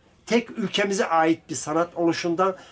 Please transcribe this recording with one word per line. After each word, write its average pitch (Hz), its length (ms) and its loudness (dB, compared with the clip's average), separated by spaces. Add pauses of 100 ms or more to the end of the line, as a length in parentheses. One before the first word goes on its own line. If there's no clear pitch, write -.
(260)
Tek 233 260 0
ülkemize 202 540 -2
ait 165 440 2
bir 151 60 -8
sanat 165 400 -2
oluşundan, 170 600 0 (160)